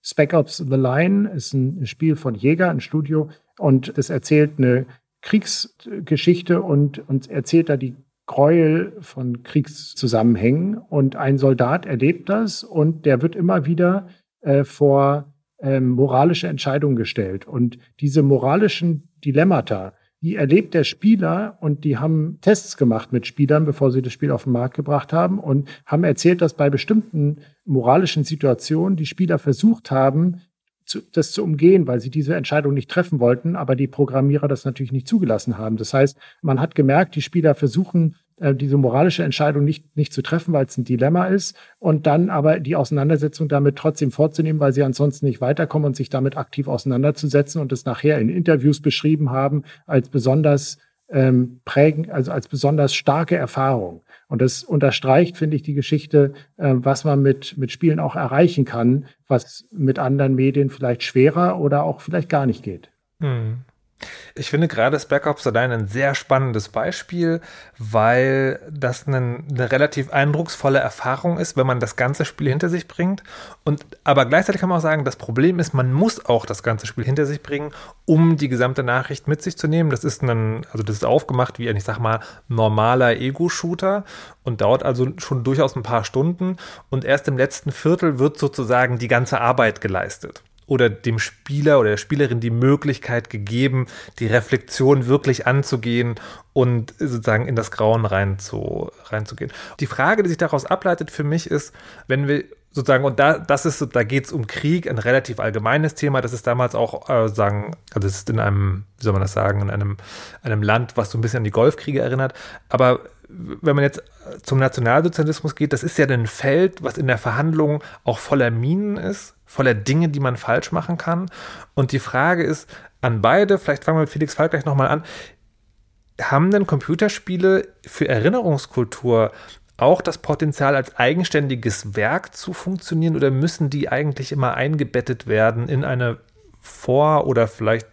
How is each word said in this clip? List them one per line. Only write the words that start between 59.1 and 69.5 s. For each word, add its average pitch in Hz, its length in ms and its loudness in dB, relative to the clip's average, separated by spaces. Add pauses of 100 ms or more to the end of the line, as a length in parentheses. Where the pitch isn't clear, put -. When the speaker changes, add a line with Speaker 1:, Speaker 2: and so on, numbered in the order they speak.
Speaker 1:
was - 440 -4
mit 135 280 0
anderen 135 360 0
Medien 135 340 2
vielleicht 123 340 -4
schwerer 175 560 2
oder 147 240 0
auch 156 180 -6
vielleicht 165 280 -6
gar 143 160 0
nicht 117 180 -2
geht. 92 260 -12 (320)
Speaker 2:
Hm. 120 380 -4 (760)
Ich - 160 -8
finde, 160 160 2
gerade 139 320 0
Spec - 260 -2
Ops 147 180 -2
The 127 60 0
Line 120 240 0
ein 113 140 -2
sehr 135 260 -2
spannendes 131 560 -2
Beispiel, 165 720 -4 (380)
weil 123 800 2 (100)
das 135 380 -6
einen, 127 420 -4
eine 127 220 -2